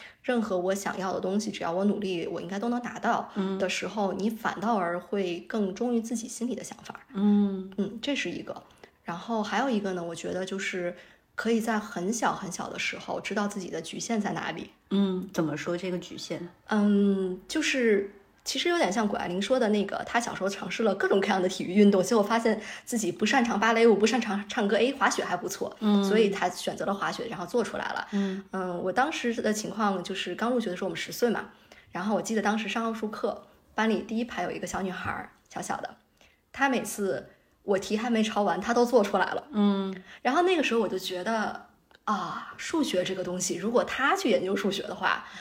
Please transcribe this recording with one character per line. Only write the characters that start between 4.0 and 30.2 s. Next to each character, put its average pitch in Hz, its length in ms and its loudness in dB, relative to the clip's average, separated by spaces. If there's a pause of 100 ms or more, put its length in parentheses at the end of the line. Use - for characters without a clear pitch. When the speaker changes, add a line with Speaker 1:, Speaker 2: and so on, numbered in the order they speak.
Speaker 2:
嗯。 185 60 -4
Speaker 1:
你 208 100 0
反 214 320 -4
倒 220 160 2
而 175 200 0
会 180 440 -2
更 202 340 -2
忠 240 180 0
于 233 60 2
自 226 160 -2
己 226 100 -6
心 - 220 -6
里 202 80 -4
的 - 80 -8
想 - 180 -12
法。 - 200 -14 (120)
Speaker 2:
嗯。 202 640 4
Speaker 1:
嗯， 208 260 -2
这 285 140 -2
是 175 160 -2
一 - 100 -8
个。 - 220 -10 (400)
然 170 140 -6
后 220 260 -2
还 208 160 0
有 269 100 2
一 220 120 2
个 196 100 -2
呢， 180 100 -4
我 170 140 -8
觉 175 160 -6
得 185 140 -2
就 196 120 -6
是 180 380 -4 (400)
可 226 160 0
以 233 80 4
在 220 180 0
很 202 360 -2
小 233 200 2
很 - 160 -8
小 - 200 -8
的 - 100 -8
时 - 180 -4
候 - 220 -6
知 - 160 -6
道 208 100 0
自 202 140 -4
己 175 100 -8
的 160 120 -6
局 - 180 -10
限 220 220 0
在 196 100 -4
哪 165 200 -4
里。 - 180 -10 (240)
Speaker 2:
嗯， 190 400 2
怎 175 80 0
么 147 140 0
说 175 220 -4
这 185 120 -6
个 180 80 -2
局 - 200 -10
限？ 170 320 -8 (180)
Speaker 1:
嗯， 202 800 4
就 320 140 -2
是 233 520 2 (300)
其 - 160 -4
实 349 80 -2
有 349 100 2
点 214 140 4
像 214 160 2
谷 - 80 0
爱 - 140 -4
凌 185 120 -2
说 254 160 2
的 226 120 4
那 208 160 4
个， - 100 -4 (100)
她 - 140 0
小 233 160 -2
时 - 80 -4
候 196 60 0
尝 196 200 -6
试 226 140 -2
了 208 120 4
各 381 120 0
种 208 140 4
各 196 60 2
样 196 140 2
的 180 60 2
体 - 160 -2
育 175 120 -4
运 202 140 10
动， 190 140 6
结 214 100 0
果 220 80 6
发 226 160 2
现 220 240 2 (220)
自 240 140 -4
己 185 120 0
不 - 160 0
擅 247 180 4
长 214 140 0
芭 226 140 4
蕾 226 160 6
舞， 208 80 10
不 202 100 4
擅 240 140 2
长 202 300 -2
唱 208 180 0
歌， 226 80 4
哎， 262 240 4
滑 196 100 4
雪 - 140 0
还 180 140 -2
不 180 100 -8
错， - 320 -6
Speaker 2:
嗯。 208 240 6
Speaker 1:
所 196 160 4
以 208 100 6
她 185 200 0
选 - 260 -4
择 160 100 -4
了 196 80 0
滑 175 160 -2
雪， - 200 -6
然 170 100 -8
后 175 60 -6
做 233 180 0
出 - 140 -6
来 - 160 -4
了。 - 180 -4
Speaker 2:
嗯。 196 400 0
Speaker 1:
嗯， 185 320 -4
我 185 80 0
当 254 180 4
时 240 260 -2
的 214 180 0
情 - 160 -4
况 196 340 0
就 190 100 -8
是 180 220 -6